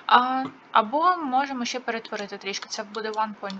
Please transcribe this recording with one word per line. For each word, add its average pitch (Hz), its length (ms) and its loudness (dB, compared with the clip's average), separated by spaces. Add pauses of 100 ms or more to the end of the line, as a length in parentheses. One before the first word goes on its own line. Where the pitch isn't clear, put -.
А, 254 380 4 (280)
або 294 440 4
можемо 269 480 -2
ще 247 160 -4
перетворити 214 580 -8
трішки. 196 300 -8
Це - 140 -6
буде 214 280 -8
one 214 300 -2
point 196 200 -8